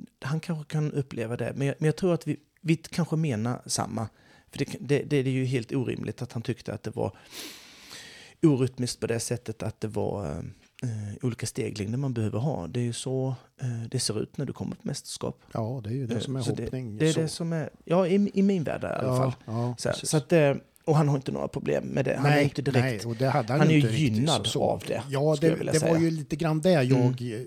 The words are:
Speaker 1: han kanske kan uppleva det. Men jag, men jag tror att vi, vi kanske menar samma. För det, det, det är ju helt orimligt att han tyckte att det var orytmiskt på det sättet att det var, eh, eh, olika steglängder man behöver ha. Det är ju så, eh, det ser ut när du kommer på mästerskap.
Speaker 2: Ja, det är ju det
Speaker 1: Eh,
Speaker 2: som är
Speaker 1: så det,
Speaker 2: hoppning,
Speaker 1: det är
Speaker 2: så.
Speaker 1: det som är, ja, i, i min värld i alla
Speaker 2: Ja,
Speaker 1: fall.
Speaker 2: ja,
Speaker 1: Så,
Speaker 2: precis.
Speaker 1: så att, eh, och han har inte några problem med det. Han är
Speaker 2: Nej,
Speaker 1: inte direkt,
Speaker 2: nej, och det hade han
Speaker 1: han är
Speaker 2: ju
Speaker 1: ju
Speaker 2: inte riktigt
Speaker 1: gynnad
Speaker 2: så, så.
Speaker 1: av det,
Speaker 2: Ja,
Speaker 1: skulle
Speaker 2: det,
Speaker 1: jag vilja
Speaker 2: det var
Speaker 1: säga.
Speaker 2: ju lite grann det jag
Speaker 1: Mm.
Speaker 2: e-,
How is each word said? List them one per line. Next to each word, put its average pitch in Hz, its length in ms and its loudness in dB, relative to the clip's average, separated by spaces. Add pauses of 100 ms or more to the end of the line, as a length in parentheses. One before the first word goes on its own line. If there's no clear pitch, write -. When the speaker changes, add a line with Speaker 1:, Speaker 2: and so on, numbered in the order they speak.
(220)
Speaker 1:
han 156 180 -2
kanske 156 340 -6
kan 151 180 0
uppleva 117 460 -4
det. 120 180 -4
Men 139 120 0
jag, 135 120 -2
men 156 60 0
jag 151 100 4
tror 180 180 2
att 156 140 -2
vi, 147 100 -2 (240)
vi 160 140 2
kanske - 400 -4
menar 123 500 -2
samma. 110 440 -4 (420)
För - 80 -8
det, 143 60 -2 (140)
det, 135 240 0
det 147 140 0
är 127 60 2
ju 131 220 0
helt 127 280 -2
orimligt 113 480 -4
att 120 120 -8
han 117 80 -6
tyckte 110 320 -6
att 104 100 -10
det 110 120 -8
var 110 160 0 (1300)
orytmiskt 127 580 2
på 110 80 -2
det 117 120 -2
sättet - 440 -6
att 107 180 -8
det 107 60 -4
var, 98 380 -4
eh, 76 120 -6 (460)
eh, 107 380 -6
olika 117 240 -4
steglängder 107 520 -4
man 135 160 -2
behöver 107 260 -2
ha. 117 280 -4
Det 123 120 -4
är 120 40 0
ju 120 100 -2
så, 131 420 -4 (260)
eh, 131 60 -4 (240)
det 131 80 -2
ser 107 220 -2
ut - 160 -8
när 143 80 -4
du - 80 -8
kommer - 220 -8
på - 120 -18
mästerskap. - 540 -8 (120)
Speaker 2:
Ja, 117 300 -4
det 104 60 -8
är 117 40 -4
ju 131 140 -2
det 233 80 2
Speaker 1:
Eh, 214 60 0
Speaker 2:
som 135 140 -4
är 131 60 -2
Speaker 1:
så 113 140 0
det, 113 80 -4
Speaker 2:
hoppning, 120 340 -6
Speaker 1:
det 156 120 4
är 160 40 2
Speaker 2:
så. 165 80 2
Speaker 1:
det 156 60 0
som 165 260 -4
är, 156 160 -4 (160)
ja, 175 220 4
i, 202 260 4
i 196 80 4
min 196 220 4
värld - 200 -2
i - 40 -2
alla - 200 -2
Speaker 2:
Ja, 127 100 2
Speaker 1:
fall. 127 160 2 (120)
Speaker 2:
ja, 120 320 -2
Speaker 1:
Så, - 120 -2
Speaker 2:
precis. - 200 -4
Speaker 1:
så 160 80 2
att, 151 160 2
eh, 147 200 6 (320)
och 156 100 4
han 156 120 6
har 143 80 4
inte 135 160 -4
några - 160 -4
problem 143 380 -2
med 135 200 -2
det. - 100 0
Han 139 100 0
är 143 40 6
Speaker 2:
Nej, 147 140 6
Speaker 1:
inte 143 180 0
direkt, 127 440 0
Speaker 2:
nej, 117 60 -2
och 113 60 -4
det 131 120 2
hade 123 240 2
han 151 60 2
Speaker 1:
han 156 100 6
är 160 40 8
Speaker 2:
ju 151 60 8
Speaker 1:
ju - 20 8
Speaker 2:
inte 110 120 4
riktigt 123 240 2
Speaker 1:
gynnad 127 280 2
Speaker 2:
så, - 60 0
så. - 120 0
Speaker 1:
av - 240 0
det, - 220 -2
Speaker 2:
Ja, 143 260 2
Speaker 1:
skulle 156 140 4
Speaker 2:
det, 160 40 6
Speaker 1:
jag - 40 0
vilja - 160 -2
Speaker 2:
det 156 60 2
var 151 80 2
Speaker 1:
säga. 165 120 4
Speaker 2:
ju 165 120 4
lite 156 240 -4
grann 156 260 0
det 185 100 6
jag 139 140 6
Speaker 1:
Mm. 127 340 6
Speaker 2:
e-, 120 280 -6